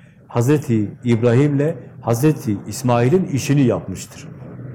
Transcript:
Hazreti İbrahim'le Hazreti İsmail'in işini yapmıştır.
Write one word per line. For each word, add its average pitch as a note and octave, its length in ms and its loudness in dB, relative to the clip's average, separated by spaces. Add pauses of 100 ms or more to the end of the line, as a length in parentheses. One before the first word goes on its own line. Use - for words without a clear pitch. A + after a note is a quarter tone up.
(280)
Hazreti A#2+ 760 0
İbrahim'le C3+ 720 2 (260)
Hazreti A#2 560 0 (100)
İsmail'in B2 580 2
işini C#3 360 0
yapmıştır. F#2+ 680 -2 (480)